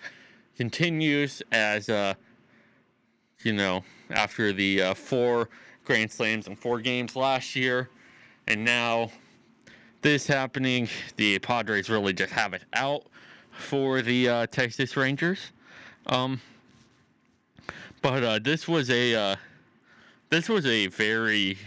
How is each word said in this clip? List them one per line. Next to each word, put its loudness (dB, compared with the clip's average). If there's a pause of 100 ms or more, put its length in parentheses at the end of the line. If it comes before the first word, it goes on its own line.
(560)
continues 0 (100)
as, 0
uh, 0 (1300)
you 0
know, 0 (260)
after 0
the, 2
uh, 0
four 0 (340)
grand 0
slams -2
in -12
four -2
games -4
last 0
year, 0 (560)
and 0
now 0 (920)
this 2
happening, 0 (280)
the 2
Padres 0
really 2
just -4
have -2
it -12
out -2 (460)
for 0
the, 2
uh, 2
Texas -2
Rangers. 0 (540)
Um, -2 (1600)
but, 2
uh, 2
this -2
was 0
a, 4
uh, 0 (920)
this 2
was 2
a 4
very, 0